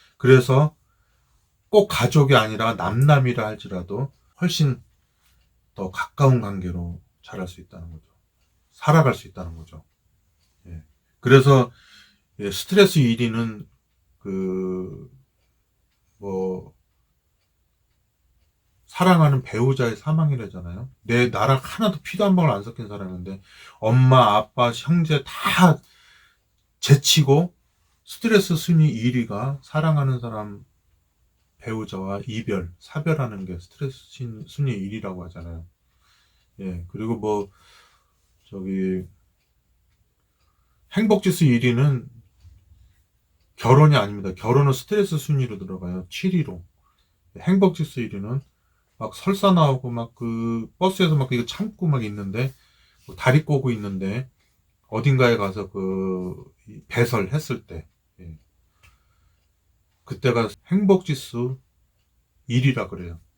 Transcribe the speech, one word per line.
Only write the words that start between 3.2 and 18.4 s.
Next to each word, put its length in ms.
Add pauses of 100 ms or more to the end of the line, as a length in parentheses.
할지라도 640 (280)
훨씬 420 (920)
더 180
가까운 480
관계로 600 (200)
자랄 260
수 120
있다는 320
거죠. 140 (640)
살아갈 420
수 140
있다는 300
거죠. 260 (840)
예. 160 (360)
그래서, 520 (680)
예, 120
스트레스 480
일위는 680 (520)
그, 920 (1080)
뭐, 560 (2000)